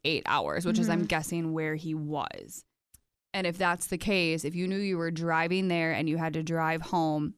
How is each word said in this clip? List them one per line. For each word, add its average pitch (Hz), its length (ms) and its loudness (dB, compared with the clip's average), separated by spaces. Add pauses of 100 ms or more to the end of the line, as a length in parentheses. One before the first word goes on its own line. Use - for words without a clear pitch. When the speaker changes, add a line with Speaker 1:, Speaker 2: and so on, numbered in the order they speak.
Speaker 1:
eight 151 220 0
hours, 135 400 0
which 220 140 2
is, 220 100 2
I'm 170 100 2
Speaker 2:
Mm-hmm. 170 80 2
Speaker 1:
guessing, 160 460 -2
where 156 220 -2
he 156 180 -6
was. - 720 -6 (680)
And 190 140 -2
if 170 100 -2
that's 180 300 2
the 180 120 -2
case, 170 440 2
if 170 120 -2
you 180 120 0
knew 190 120 0
you 190 180 0
were 165 140 -2
driving 170 560 2
there 165 260 2
and 151 160 0
you 160 80 2
had 160 160 -2
to 160 100 -2
drive 160 380 0
home, 156 560 0